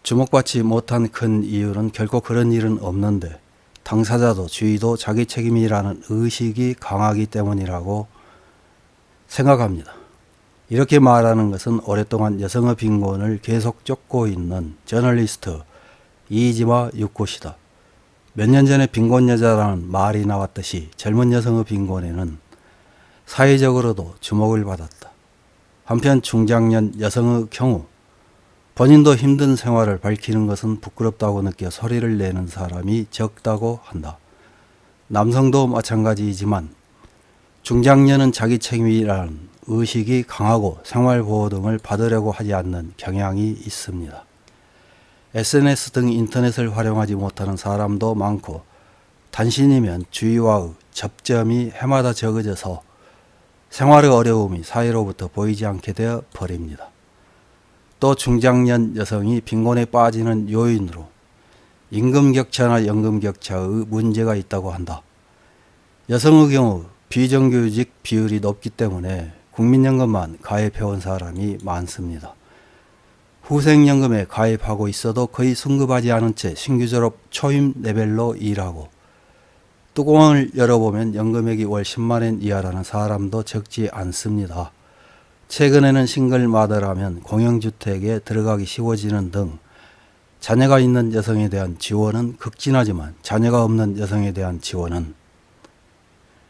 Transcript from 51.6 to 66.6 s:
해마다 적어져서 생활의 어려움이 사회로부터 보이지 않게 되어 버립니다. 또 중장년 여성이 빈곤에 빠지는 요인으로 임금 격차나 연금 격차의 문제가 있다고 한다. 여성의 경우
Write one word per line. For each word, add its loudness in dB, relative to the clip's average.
해마다 -2
적어져서 -4
생활의 6
어려움이 2
사회로부터 -4
보이지 -4
않게 -6
되어 -4
버립니다. -10
또 4
중장년 2
여성이 -2
빈곤에 0
빠지는 0
요인으로 -2
임금 4
격차나 2
연금 0
격차의 -4
문제가 0
있다고 -6
한다. -10
여성의 6
경우 2